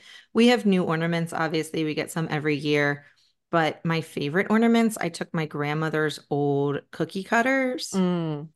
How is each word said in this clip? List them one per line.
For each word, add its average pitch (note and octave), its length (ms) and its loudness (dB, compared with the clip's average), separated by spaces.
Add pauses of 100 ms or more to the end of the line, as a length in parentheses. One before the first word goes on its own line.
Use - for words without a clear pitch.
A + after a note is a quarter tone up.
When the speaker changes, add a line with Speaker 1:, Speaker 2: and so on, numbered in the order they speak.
(340)
Speaker 1:
we A#3 140 6
have A#3 180 4
new F#3 180 4
ornaments. E3 500 -2
Obviously, D#3+ 500 -2
we D3+ 100 -2
get D3+ 160 -4
some D#3+ 220 -4
every D3+ 240 0
year. D3 500 0 (460)
But D#3+ 340 0
my E3 160 0
favorite D#3 480 -4
ornaments, A3+ 500 4
I E3+ 100 -2
took - 260 -10
my D#3+ 100 -2
grandmother's D3+ 720 -2 (120)
old C#3+ 500 0 (100)
cookie F3+ 320 -6
cutters B3+ 680 0
Speaker 2:
Mm. E3 640 -2